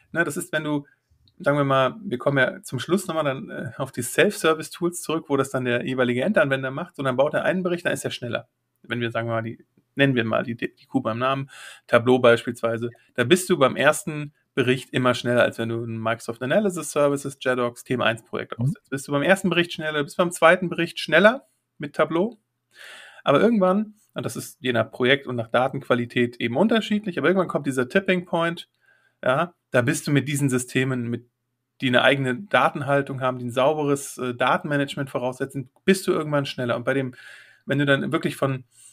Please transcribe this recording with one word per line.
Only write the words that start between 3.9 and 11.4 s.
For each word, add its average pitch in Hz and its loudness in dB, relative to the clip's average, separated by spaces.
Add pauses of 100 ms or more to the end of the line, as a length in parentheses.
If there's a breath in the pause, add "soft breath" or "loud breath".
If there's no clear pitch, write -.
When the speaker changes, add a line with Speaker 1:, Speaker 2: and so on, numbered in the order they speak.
Speaker 1:
die 127 -6
Self-Service-Tools 165 0
zurück, 156 -4
wo 143 0
das 135 0
dann 127 -4
der 120 0
jeweilige 127 0
Endanwender 139 0
macht, 151 -10
sondern 135 -2
baut 143 2
er - -2
einen 180 0
Bericht, 175 -2
dann - 0
ist - -8
er 123 -4
schneller. 120 -8 (340)
Wenn 117 -6
wir, 117 -2
sagen 117 -4
wir 113 -2
mal, 113 -2
die, 113 -10 (320)
nennen 139 4
wir 113 2
mal 113 0
die, 117 -8
die - -10
Kuh 131 -2
beim 113 -4
Namen, 135 -4 (380 loud breath)